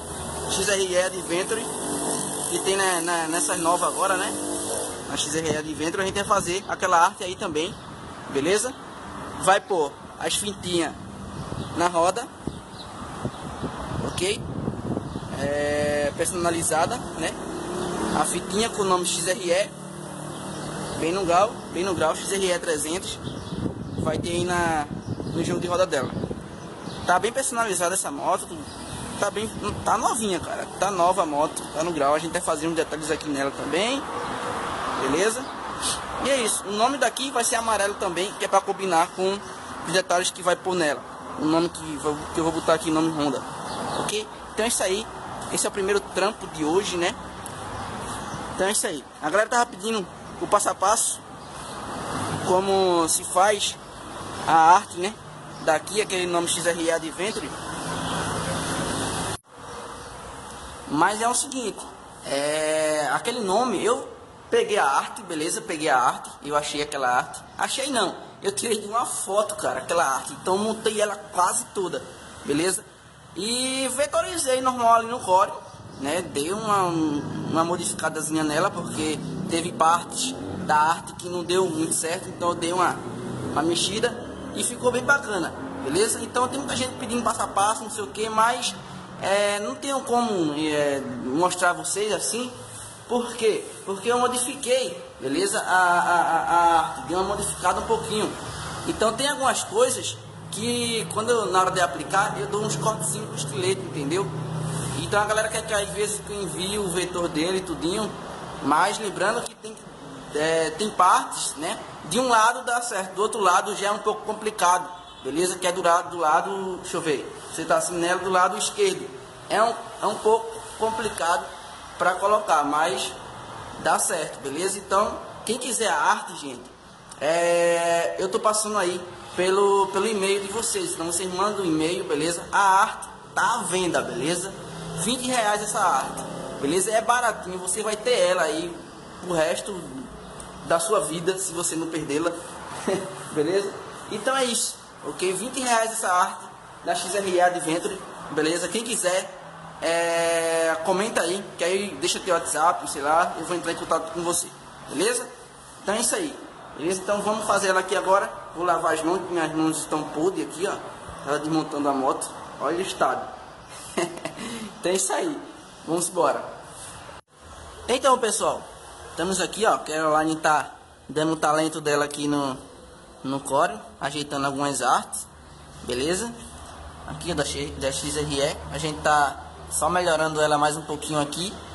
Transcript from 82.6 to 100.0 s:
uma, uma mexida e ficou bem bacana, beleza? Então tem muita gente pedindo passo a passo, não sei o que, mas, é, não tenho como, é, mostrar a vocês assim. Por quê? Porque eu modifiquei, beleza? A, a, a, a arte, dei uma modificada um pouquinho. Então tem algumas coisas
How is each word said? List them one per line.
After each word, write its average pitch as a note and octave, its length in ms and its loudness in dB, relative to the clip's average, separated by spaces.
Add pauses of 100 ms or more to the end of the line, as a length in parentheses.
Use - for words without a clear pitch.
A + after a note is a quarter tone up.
uma, F3 220 4 (560)
uma D3 120 2
mexida G3+ 680 0 (240)
e G#3 80 -2
ficou A#3+ 280 0
bem B3 120 -2
bacana, G#3 480 2 (320)
beleza? G#3 380 2
Então B3 260 0
tem C4+ 120 -4
muita B3+ 160 -4
gente B3+ 240 -2
pedindo A#3 240 -2
passo A3 180 2
a G3 60 0
passo, G#3+ 340 2
não G#3+ 80 -8
sei G#3 140 -6
o F#3+ 40 -6
que, G#3+ 220 -4
mas, A#3 460 2 (440)
é, G3+ 420 2
não A#3+ 120 -4
tenho C4+ 280 -2
como, G#3+ 540 2
é, D3 460 2 (240)
mostrar F3 460 4
a - 20 -2
vocês F#3+ 400 -2
assim. B3 380 -2 (580)
Por A#3+ 240 0
quê? G#3 320 2 (180)
Porque G3 280 -2
eu B3 80 4
modifiquei, B3 840 0 (160)
beleza? F3 400 0
A, - 140 0
a, F3 480 6
a, E3 220 4
a E3+ 360 6
arte, D#3+ 280 -2
dei E3+ 100 -2
uma F#3+ 80 2
modificada G3+ 560 0
um G#3+ 40 -6
pouquinho. G#3 460 0 (560)
Então A3 260 2
tem C4+ 140 0
algumas C4 360 2
coisas - 540 2 (340)